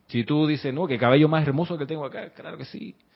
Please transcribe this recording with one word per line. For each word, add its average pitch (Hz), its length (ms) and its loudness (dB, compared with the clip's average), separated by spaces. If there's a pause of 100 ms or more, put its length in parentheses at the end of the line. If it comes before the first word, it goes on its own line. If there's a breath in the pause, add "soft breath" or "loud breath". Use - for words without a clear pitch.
Si 120 160 -2
tú 151 220 0
dices, 143 280 -2
"No, 170 120 -4
qué 131 120 -2
cabello 139 300 6
más 156 180 2
hermoso 165 320 0
que 143 80 -6
tengo 151 180 -8
acá", - 300 -12
claro - 240 -16
que 135 80 -12
sí. - 280 -14 (220 soft breath)